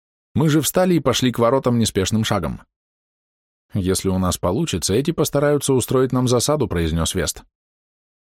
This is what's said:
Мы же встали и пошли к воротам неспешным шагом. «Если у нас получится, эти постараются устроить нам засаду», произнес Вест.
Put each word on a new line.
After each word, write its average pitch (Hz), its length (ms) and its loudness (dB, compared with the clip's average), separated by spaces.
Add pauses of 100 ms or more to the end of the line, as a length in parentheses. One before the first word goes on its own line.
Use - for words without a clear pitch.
(360)
Мы 156 140 2
же 151 120 2
встали 185 340 2
и 170 40 2
пошли 127 320 0
к 113 80 -4
воротам 120 400 2
неспешным 107 440 0
шагом. 80 380 -4 (1120)
«Если 95 340 -2
у 92 100 0
нас 92 200 0
получится, 95 560 -2
эти 139 180 0
постараются 143 640 0
устроить 131 400 0
нам 127 140 0
засаду», 123 400 2
произнес 82 480 -2
Вест. - 280 -4 (920)